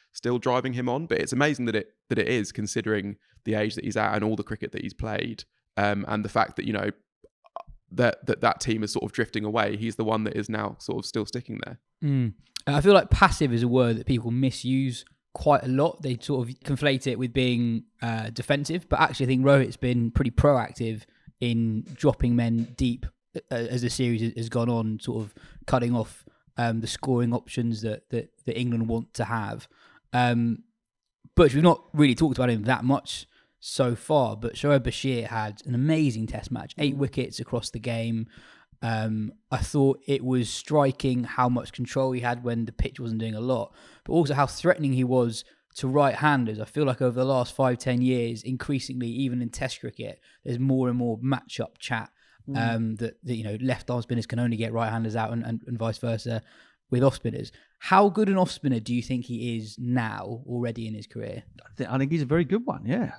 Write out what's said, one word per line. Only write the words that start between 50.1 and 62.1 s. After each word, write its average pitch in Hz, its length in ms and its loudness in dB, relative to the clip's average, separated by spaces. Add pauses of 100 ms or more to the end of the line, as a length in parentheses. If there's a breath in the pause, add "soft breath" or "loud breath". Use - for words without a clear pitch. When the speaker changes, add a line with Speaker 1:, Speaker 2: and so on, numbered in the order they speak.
Speaker 2:
there's 123 160 -4
more 131 300 2
and 123 80 0
more 120 240 -2
match-up - 560 -4
chat, 113 320 -6 (380 soft breath)
Speaker 3:
Mm. 117 280 0
Speaker 2:
um, 113 200 -2
that, 113 180 -6 (120)
that, 123 100 -4
you 110 80 -6
know, 107 180 -6
left 131 300 -2
arm 123 100 -2
spinners 117 240 -4
can 120 140 -4
only 120 180 0
get 113 160 -4
right-handers 113 420 -2
out 110 160 -2
and, 117 140 -4
and, 117 220 -4
and 123 100 -6
vice 113 220 -4
versa 117 420 -4 (480 soft breath)
with 123 140 2
off 135 120 6
spinners. - 360 -6 (260 soft breath)
How 202 320 6
good 208 180 2
an 196 100 4
off 180 120 4
spinner 131 300 0
do 113 160 -6
you 120 80 0
think 123 220 -4
he 117 320 -4
is 107 200 -10
now 117 680 -4
already 117 400 -4
in 110 80 -8
his 104 100 -12
career? 107 380 -10 (200)
Speaker 3:
I - 140 -20
thi-, 127 100 -4
I 127 120 -2
think 139 120 0